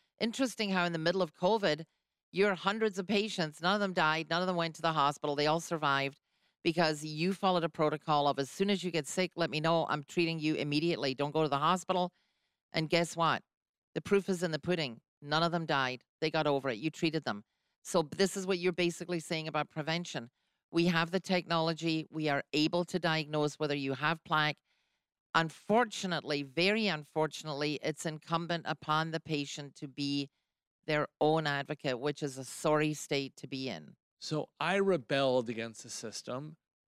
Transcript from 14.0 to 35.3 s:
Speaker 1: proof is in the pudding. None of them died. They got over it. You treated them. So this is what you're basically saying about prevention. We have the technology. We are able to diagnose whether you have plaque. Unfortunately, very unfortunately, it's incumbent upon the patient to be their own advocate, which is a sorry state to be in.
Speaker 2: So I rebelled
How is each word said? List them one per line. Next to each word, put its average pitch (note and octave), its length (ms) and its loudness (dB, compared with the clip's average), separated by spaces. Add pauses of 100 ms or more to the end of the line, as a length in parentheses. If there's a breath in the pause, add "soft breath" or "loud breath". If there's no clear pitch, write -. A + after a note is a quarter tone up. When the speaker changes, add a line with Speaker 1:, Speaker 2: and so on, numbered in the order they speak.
Speaker 1:
proof G3 280 2
is F3+ 140 0
in F3 80 0
the D3+ 80 -2
pudding. D3+ 420 -2 (220)
None D3+ 220 2
of E3 80 2
them E3+ 120 0
died. C3+ 380 0 (180)
They D#3+ 80 0
got D3+ 200 2
over C#3 200 2
it. A2+ 100 -2
You D3+ 120 -2
treated D#3 340 -2
them. G#2 200 -4 (400)
So F#3+ 320 2
this F#3+ 200 2
is F#3+ 120 -6
what F#3+ 100 0
you're F3 140 0
basically E3+ 480 -2
saying D#3+ 260 -4
about D3+ 240 -4
prevention. D#3+ 600 -6 (420)
We E3+ 140 4
have E3+ 260 2
the F#3+ 80 2
technology. E3 920 0
We D3+ 180 -2
are C#3+ 140 2 (100)
able D#3+ 340 2
to - 120 -2
diagnose D3+ 640 0
whether D3 160 0
you C3+ 160 -2
have D3+ 320 -2
plaque. D3+ 320 2 (800)
Unfortunately, E3 1080 0
very F#3 460 2
unfortunately, D3+ 920 -2
it's D#3 260 -4
incumbent E3 600 -2
upon D#3 460 -2
the D#3 80 -4
patient C#3+ 560 -6
to D3+ 100 -12
be C#3+ 440 -2 (560)
their D3+ 200 0 (140)
own D#3 260 4
advocate, C#3+ 540 -2
which D3 220 -4
is C3+ 160 -4
a C3 60 -8
sorry D3+ 480 2
state C#3 440 -4
to - 100 -18
be C3 220 -6
in. D#2 260 -10 (260)
Speaker 2:
So - 280 -4 (100)
I E3+ 180 0
rebelled C#3 720 2